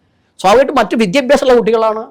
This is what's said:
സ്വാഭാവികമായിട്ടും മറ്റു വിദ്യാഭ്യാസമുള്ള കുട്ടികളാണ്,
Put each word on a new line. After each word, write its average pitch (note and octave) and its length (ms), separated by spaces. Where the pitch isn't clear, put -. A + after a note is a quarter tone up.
സ്വാഭാവികമായിട്ടും B3+ 380
മറ്റു B3 200
വിദ്യാഭ്യാസമുള്ള B3+ 600
കുട്ടികളാണ്, A3 540